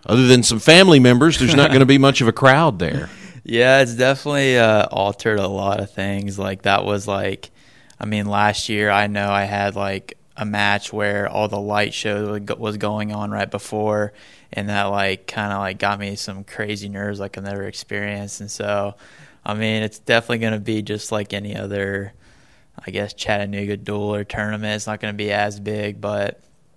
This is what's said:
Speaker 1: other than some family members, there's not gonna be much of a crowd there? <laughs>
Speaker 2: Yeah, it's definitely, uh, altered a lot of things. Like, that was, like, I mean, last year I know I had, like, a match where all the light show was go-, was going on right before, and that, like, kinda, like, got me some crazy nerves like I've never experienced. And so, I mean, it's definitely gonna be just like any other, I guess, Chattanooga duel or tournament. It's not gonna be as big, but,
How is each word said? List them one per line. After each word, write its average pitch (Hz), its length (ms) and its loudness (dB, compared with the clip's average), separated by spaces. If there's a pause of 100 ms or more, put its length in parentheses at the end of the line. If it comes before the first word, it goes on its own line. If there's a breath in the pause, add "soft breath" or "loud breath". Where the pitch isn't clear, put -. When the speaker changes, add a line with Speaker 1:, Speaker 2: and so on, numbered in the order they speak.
Speaker 1:
other 123 220 4
than 123 160 8
some 110 160 0
family 165 400 8
members, 123 400 6
there's 127 160 4
not 143 160 6
gonna 131 160 8
be 139 100 8
much 135 240 4
of 117 60 2
a 113 40 6
crowd 135 460 4
there? 76 380 -2
<laughs> - 40 -20 (260 loud breath)
Speaker 2:
Yeah, 127 360 6
it's 120 140 0
definitely, 135 640 2
uh, 110 280 6
altered 101 520 -2
a 95 80 -2
lot 98 320 -4
of 98 100 -6
things. 98 480 -6
Like, 98 260 -6
that 98 220 0
was, 101 220 -4
like, 98 420 -6 (500 soft breath)
I 104 60 -10
mean, 104 220 -4
last 104 420 0
year 104 220 0
I 104 160 2
know 101 240 -2
I 101 140 0
had, 101 300 -4
like, 98 440 -6 (180)
a 110 80 -8
match 104 480 0
where 101 340 -2
all 107 200 -2
the 104 120 -6
light 104 320 -2
show 104 420 -6
was 104 80 -6
go-, 104 140 -8
was 107 220 -8
going 104 340 -4
on 104 200 -8
right 104 180 -6
before, 104 640 -4 (400 soft breath)
and 101 160 -6
that, 101 140 0
like, 98 420 -2
kinda, 104 320 -6
like, 98 220 -6
got 101 200 -2
me 101 160 -10
some 98 280 -12
crazy 104 460 -8
nerves 101 300 -6
like 98 200 -10
I've 98 40 -10
never 98 200 -8
experienced. 101 760 -10
And 101 120 -14
so, 101 420 -4 (500 loud breath)
I 104 120 -6
mean, 110 260 -2
it's 107 160 -6
definitely 117 420 0
gonna 110 200 -2
be 107 240 -4
just 104 280 -10
like 104 220 -6
any 104 220 -8
other, 98 580 -6 (720 soft breath)
I 92 60 -12
guess, 101 240 -6
Chattanooga 101 640 -4
duel 104 360 -4
or 101 120 -4
tournament. 107 500 -6
It's 104 100 -8
not 107 140 -8
gonna 107 140 -8
be 104 180 -4
as 104 280 -2
big, 104 400 -6
but, 104 400 -6 (380)